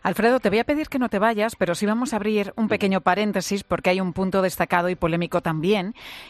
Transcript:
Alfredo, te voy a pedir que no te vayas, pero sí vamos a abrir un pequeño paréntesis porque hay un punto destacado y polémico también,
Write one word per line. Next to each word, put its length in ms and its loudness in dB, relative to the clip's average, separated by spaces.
Alfredo, 380 2
te 100 0
voy 80 2
a 60 0
pedir 240 -2
que 100 -4
no 100 0
te 120 -2
vayas, 340 0
pero 220 -2
sí 100 -2
vamos 260 0
a 40 0
abrir 400 0
un 100 0
pequeño 360 2
paréntesis 600 0
porque 260 -2
hay 120 4
un 120 -2
punto 300 0
destacado 480 0
y 60 -2
polémico 460 0
también, 520 0